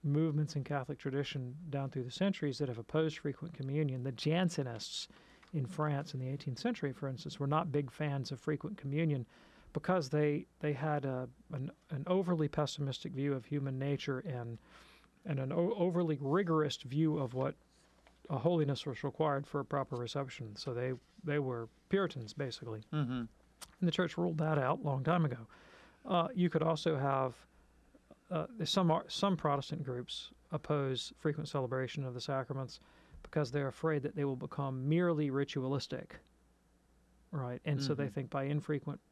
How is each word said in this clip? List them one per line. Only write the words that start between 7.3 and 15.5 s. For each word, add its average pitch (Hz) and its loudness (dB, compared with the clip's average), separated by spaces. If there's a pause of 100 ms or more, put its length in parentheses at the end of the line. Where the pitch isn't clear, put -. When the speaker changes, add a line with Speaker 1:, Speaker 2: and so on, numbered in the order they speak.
Speaker 1:
were 139 -2
not 151 2
big 143 2
fans 139 -2
of 131 -8
frequent 151 -2
communion 143 0 (480)
because 160 2
they, 151 2 (140)
they 151 2
had 143 0
a, 127 -2 (240)
an, 135 -4 (220)
an 147 -4
overly 175 4
pessimistic 143 -2
view 139 0
of 127 -6
human 139 -2
nature 135 -2
and, 120 -6 (680)
and 139 0
an 131 -2